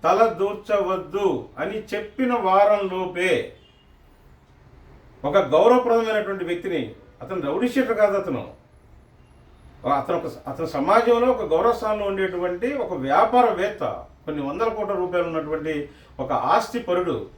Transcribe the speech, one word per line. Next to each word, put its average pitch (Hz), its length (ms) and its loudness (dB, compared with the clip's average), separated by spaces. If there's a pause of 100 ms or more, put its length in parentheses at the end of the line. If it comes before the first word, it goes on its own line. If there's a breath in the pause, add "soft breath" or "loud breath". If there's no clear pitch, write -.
తల 196 220 4
దూర్చవద్దు 196 1300 -2
అని 196 260 -6 (120)
చెప్పిన 240 380 -4
వారం 202 560 4
లోపే 185 640 -2 (1700)
ఒక 147 120 2
గౌరవప్రదమైనటువంటి 214 1080 4
వ్యక్తిని, 170 460 -4 (300)
అతను 185 200 -6
రౌడీ 165 280 -2
షీటర్ 226 280 0
కాదు, 202 200 2
అతను, 151 300 -6 (1400)
అతను - 280 0
ఒక, - 140 -6 (160)
అతను 160 180 -6
సమాజంలో 233 600 4
ఒక 214 260 0
గౌరవ 196 200 4
స్థానంలో 214 320 -2
ఉండేటువంటి 185 680 -2
ఒక 247 200 -4
వ్యాపారవేత్త, 175 1120 2 (200)
కొన్ని 147 240 -6
వందల 196 180 -2
కోట్ల 208 260 -4
రూపాయలు 175 340 -2
ఉన్నటువంటి 156 640 -6 (300 loud breath)
ఒక 131 120 -6
ఆస్తి 143 480 0
పరుడు 170 480 -4 (100)